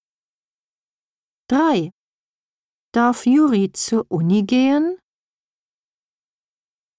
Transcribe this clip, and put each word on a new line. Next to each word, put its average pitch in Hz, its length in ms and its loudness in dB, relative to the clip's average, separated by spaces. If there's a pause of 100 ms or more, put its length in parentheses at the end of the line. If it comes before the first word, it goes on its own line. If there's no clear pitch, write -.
(1500)
Drei. 254 440 0 (1000)
Darf 240 340 0
Juri 247 460 2
zur - 360 -4
Uni 180 340 0
gehen? 277 540 0 (2000)